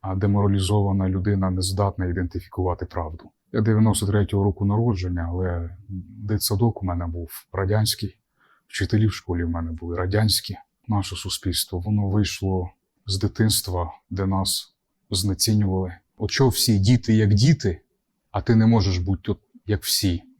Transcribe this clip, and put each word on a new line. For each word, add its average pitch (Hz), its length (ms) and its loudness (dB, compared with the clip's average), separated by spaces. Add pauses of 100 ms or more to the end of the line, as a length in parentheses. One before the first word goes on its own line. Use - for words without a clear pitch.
А 95 140 -6
деморалізована 98 920 2
людина 95 420 2
не 92 120 0
здатна 98 440 0
ідентифікувати 87 800 -4
правду. 82 440 -8 (220)
Я 113 80 0
дев'яносто 107 460 2
третього 101 380 2
року 98 200 0
народження, 95 640 0
але 87 480 -4 (520)
дитсадок 107 540 0
у 98 40 -4
мене 85 200 -4
був 85 460 -10
радянський, 101 640 -2 (520)
вчителі 107 380 0
в 101 60 2
школі 85 320 -4
в 82 40 -2
мене 82 240 -4
були 85 240 -10
радянські. 98 600 0 (320)
Наше 101 280 -2
суспільство, 90 600 -6
воно 104 300 -2
вийшло 95 600 -2 (360)
з 98 120 -4
дитинства, 95 720 -2 (200)
де 95 160 -2
нас 95 480 -4 (360)
знецінювали. 95 840 0 (260)
От 107 120 -4
чого 131 200 4
всі 107 280 2
діти 113 360 4
як 107 200 4
діти, 107 460 2 (500)
а 101 100 -4
ти 120 140 2
не 110 120 6
можеш 101 320 4
бути 95 340 -2
от - 60 -4 (280)
як 104 160 -2
всі? 90 400 -2 (180)